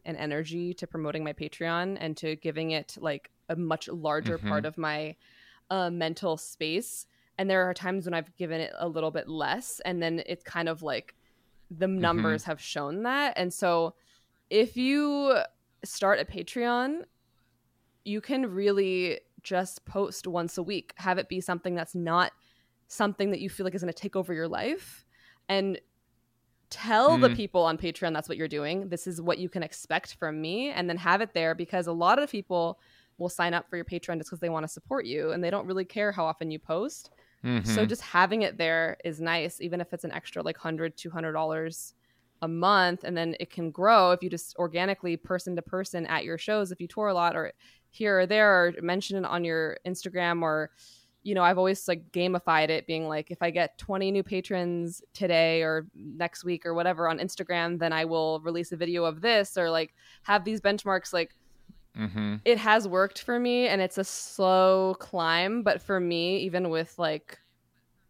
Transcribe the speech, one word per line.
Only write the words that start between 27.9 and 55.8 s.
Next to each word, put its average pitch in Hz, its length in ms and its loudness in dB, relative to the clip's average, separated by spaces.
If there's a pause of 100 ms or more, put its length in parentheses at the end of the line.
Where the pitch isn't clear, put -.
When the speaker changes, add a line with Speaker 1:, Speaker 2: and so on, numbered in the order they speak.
Speaker 1:
that's 156 160 -4
what - 80 -4
you're 156 100 -2
doing. 156 420 -4
"This 170 180 -6
is 170 140 -8
what 170 180 0
you 180 100 -4
can 170 140 -6
expect - 520 -4
from 156 260 -4
me," 208 280 -4
and 180 200 -2
then 170 80 -2
have 180 240 4
it 214 120 -4
there, 165 220 2
because 170 320 -4
a 170 60 -2
lot 180 260 4
of - 100 0
people 180 500 -2 (380)
will 175 120 -4
sign 175 240 0
up 170 160 -2
for 180 60 -8
your 170 100 -6
Patreon 170 320 -6
just 156 120 -10
'cause 175 100 -10
they 170 100 -2
wanna 156 180 -2
support - 380 -6
you, 151 260 -2
and 175 120 -2
they 170 60 0
don't 190 160 -2
really 185 200 -4
care 208 260 -2
how 180 140 -2
often 160 260 -4
you 156 80 -8
post. 196 520 -6 (320)
Speaker 2:
Mm-hmm. 120 300 0
Speaker 1:
So 214 120 4
just 214 160 -2
having 185 420 2
it - 140 -2
there 165 460 0
is 160 180 -6
nice, 165 400 -2
even 175 200 -4
if 170 120 -10
it's 175 100 -10
an 170 80 -8
extra, 165 320 -8
like, 160 140 -4
hundred, 160 400 -6
two 170 120 -12
hundred 165 240 -6
dollars 160 600 -4 (480)
a 165 60 -2
month, 180 560 4
and 180 140 -4
then 165 220 -2
it 175 100 -8
can 165 220 -6
grow 185 400 8
if 180 120 4
you 180 60 -4
just - 280 -8
organically, 175 600 0
person 180 380 -4
to 170 60 -4
person 185 440 -6
at 160 180 -2
your 165 140 -4
shows, 208 340 -2
if 180 80 -10
you 175 80 -8
tour 214 200 -2
a 196 60 2
lot, 170 220 2
or 156 160 -4 (380)
here 202 300 2
or 185 60 6
there, 208 280 8
or 175 280 6
mention 190 360 -2
it 185 80 0
on 175 180 -2
your 160 420 -2
Instagram, 175 560 -2
or, 156 280 0 (540)
you 202 120 -2
know, 185 80 4
I've 180 140 8
always, 190 320 2
like, 165 240 -4
gamified 175 560 2
it, - 180 -2
being 160 220 -4
like, 156 200 -4
"If 175 120 -12
I 170 100 2
get 165 260 0
twenty 196 340 -2
new 196 120 2
patrons 175 800 -4 (120)
today 165 500 4
or 160 300 0